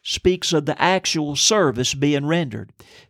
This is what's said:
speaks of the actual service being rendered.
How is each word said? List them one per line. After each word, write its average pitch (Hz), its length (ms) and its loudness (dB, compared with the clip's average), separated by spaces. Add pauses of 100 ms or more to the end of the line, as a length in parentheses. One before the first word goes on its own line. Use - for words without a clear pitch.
speaks - 500 -2
of 151 140 0
the - 140 -4
actual 156 560 0
service 139 580 2
being 143 320 0
rendered. 147 460 -4 (380)